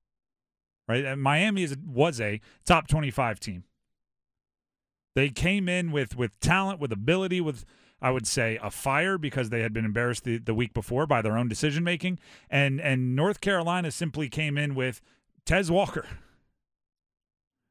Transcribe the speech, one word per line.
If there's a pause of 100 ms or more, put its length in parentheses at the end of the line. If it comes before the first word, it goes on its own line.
(880)
Right?
And
Miami
is,
was
a (240)
top
twenty-five
team. (1500)
They
came
in
with,
with
talent,
with
ability,
with, (380)
I
would
say,
a
fire
because
they
had
been
embarrassed
the,
the
week
before
by
their
own
decision-making. (320)
And,
and
North
Carolina
simply
came
in
with (460)
Tez
Walker (1700)